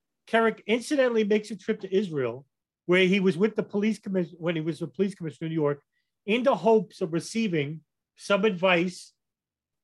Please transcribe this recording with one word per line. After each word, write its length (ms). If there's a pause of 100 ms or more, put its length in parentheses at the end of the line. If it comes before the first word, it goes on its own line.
(260)
Kerik 400
incidentally 560
makes 300
a 40
trip 260
to 140
Israel, 480 (420)
where 180
he 160
was 180
with 160
the 80
police 380
commis-, 380
when 180
he 40
was 200
the 80
police 260
commissioner 320
in 60
New 100
York, 200 (440)
in 160
the 140
hopes 440
of 120
receiving 680 (360)
some 280
advice 680 (720)